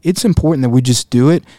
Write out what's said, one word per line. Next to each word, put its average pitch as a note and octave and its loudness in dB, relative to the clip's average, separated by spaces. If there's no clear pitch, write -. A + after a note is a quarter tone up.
it's F3+ -4
important D#3+ 0
that B2 0
we B2 2
just B2 -2
do B2 2
it. E3 0